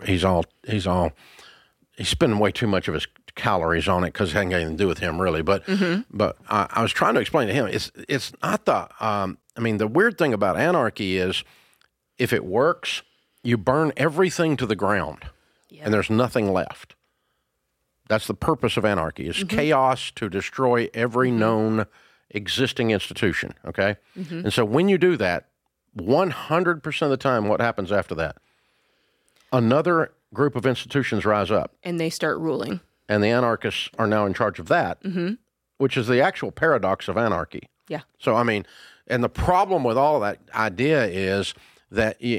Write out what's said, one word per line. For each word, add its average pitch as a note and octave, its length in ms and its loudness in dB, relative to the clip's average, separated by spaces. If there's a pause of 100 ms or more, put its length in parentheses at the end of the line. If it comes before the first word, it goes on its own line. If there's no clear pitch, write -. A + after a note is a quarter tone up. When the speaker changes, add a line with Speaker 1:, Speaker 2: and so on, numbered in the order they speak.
Speaker 1:
he's F#2 180 0
all, F2+ 220 2 (200)
he's G#2 220 -4
all, F2+ 240 0 (840)
he's G2+ 100 -6
spending A2+ 320 2
way G2+ 120 2
too - 160 -2
much F#2+ 200 0
of E2+ 60 -4
his D2+ 140 -6 (280)
calories E2 540 0
on F2+ 160 2
it - 80 -6
'cause G2 160 -2
it D2+ 40 -6
hasn't F#2 180 0
got F#2 60 0
anything D#2+ 200 -2
to E2 60 0
do G2 40 2
with E2 120 -2
him, F2 220 -4
really. E2+ 200 0
But, F#2+ 240 0
Speaker 2:
Mm-hmm. F#3+ 360 0 (140)
Speaker 1:
but G2+ 220 -2 (120)
I, G#2 220 2
I A2+ 100 0
was A2 120 0
trying A3 220 2
to - 40 2
explain B2 300 0
to F#2 40 -2
him, C3+ 140 0
it's, - 240 -6 (160)
it's C#3 240 -4 (100)
not F#3+ 240 -2
the, A#2 220 0 (180)
um, G2+ 320 -2 (200)
I - 20 -8
mean, A2+ 180 0
the G#2+ 100 0
weird F#3 300 2
thing D3 160 2
about G2 240 2
anarchy A2+ 600 0
is F#2 260 -2 (760)
if A#2+ 140 -2
it - 140 0
works, B2+ 560 -2 (420)
you A#2+ 140 0
burn C3+ 400 2
everything D#3+ 600 2
to - 80 -2
the G#2+ 120 0
ground F#2+ 480 -2 (440)
Speaker 2:
Yep. - 160 -20
Speaker 1:
and G#2+ 80 2
there's G2+ 160 2
nothing A2 440 2
left. - 420 -4 (1120)
That's A2 200 0
the G#2+ 60 -2
purpose B2+ 440 0
of G#2+ 80 2
anarchy, E2 420 -2
is F2 100 -6
Speaker 2:
Mm-hmm. G3 100 -4 (100)
Speaker 1:
chaos C3 580 2
to G#2+ 140 -4
destroy A#2+ 640 0
every B2 360 0
Speaker 2:
Mm-hmm. A#2+ 100 2
Speaker 1:
known A2 460 2 (440)
existing A2+ 600 -2
institution, - 640 -2 (120)
okay? G2+ 320 -2 (200)
Speaker 2:
Mm-hmm. E3+ 280 -10
Speaker 1:
And - 80 0
so B2 100 2
when C3 240 4
you G3 100 6
do F3 200 4
that, F2+ 300 -2 (460)
one C#3 360 2
hundred E3 540 -2
percent D3+ 280 -2
of C3+ 80 2
the - 40 -6
time, A#2 240 2
what G2+ 120 2
happens G2+ 320 -2
after G2 240 0
that? D#2+ 220 -4 (1120)
Another C#3+ 600 2 (220)
group C3+ 220 0
of A#2+ 100 -2
institutions A#2+ 600 0
rise G#2 240 2
up. G#2 240 0 (100)
Speaker 2:
And F3 160 -6
they D#3+ 120 -2
start - 280 -2
ruling. D#3+ 420 -4 (280)
Speaker 1:
And G#2 140 2
the G#2 60 4
anarchists A#2 680 0
are A2+ 100 2
now G#2 180 2
in G2 80 0
charge G#2 260 0
of E2 80 -10
that, C#3+ 360 0
Speaker 2:
Mm-hmm. F#3 300 -4 (440)
Speaker 1:
which C3+ 200 0
is A2+ 100 0
the B2 140 4
actual C#3 300 -2
paradox G2+ 560 0
of F#2 100 -4
anarchy. G2+ 520 -2 (180)
Speaker 2:
Yeah. D3+ 140 -8 (180)
Speaker 1:
So, A#2 160 0
I A#2+ 80 2
mean, G#2+ 220 0 (420)
and B2 160 -2
the A#2 60 0
problem F3+ 540 0
with A#2+ 140 0
all C#3+ 220 2
that G2+ 200 -4 (140)
idea A#2 520 0
is F#2+ 480 -2 (360)
that G#2+ 320 -2
y-, A#2+ 60 -4 (120)